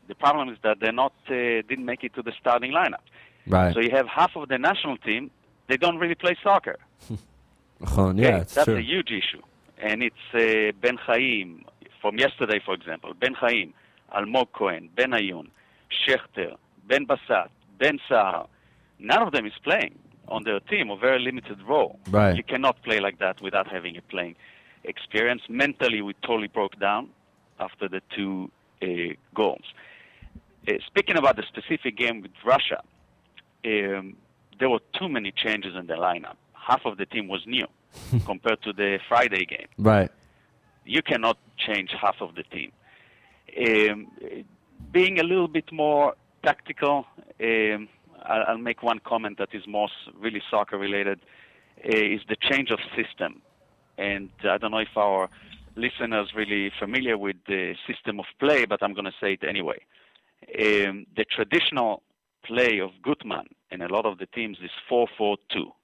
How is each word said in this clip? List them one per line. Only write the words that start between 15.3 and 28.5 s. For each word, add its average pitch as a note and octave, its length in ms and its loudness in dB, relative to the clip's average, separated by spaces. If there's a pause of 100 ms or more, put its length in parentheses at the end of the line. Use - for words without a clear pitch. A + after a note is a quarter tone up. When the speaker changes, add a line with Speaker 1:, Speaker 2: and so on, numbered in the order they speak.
Speaker 1:
Schechter, - 640 -2 (320)
Ben C3+ 180 2
Basat, A#2+ 440 0 (300)
Ben C#3+ 200 2 (100)
Sahar. G2+ 380 2 (520)
None C#3+ 220 2
of G3+ 120 0
them A#2 120 0
is G#2+ 80 -8 (100)
playing D#3 340 0 (300)
on G#2+ 160 -6
their G#2 180 0
team, F#3 300 -2
or G2+ 60 -6
very B2+ 220 4
limited B2 480 -6
role. C3+ 320 2 (100)
Speaker 2:
Right. G2+ 280 6
Speaker 1:
You - 60 -4
cannot C3 400 0
play A2 160 2
like G2 200 -2
that F#2 220 0
without F#2+ 260 0
having F2 300 -8
a E2+ 40 -16
playing F2 340 -8 (500)
experience. A#2 640 -2
Mentally, B2 520 0
we G2+ 120 -8 (120)
totally A2 220 0
broke G2+ 320 -4
down G#2 300 0 (500)
after F#2+ 300 -6
the F#2 120 -8 (140)
two, F#2+ 340 -4 (320)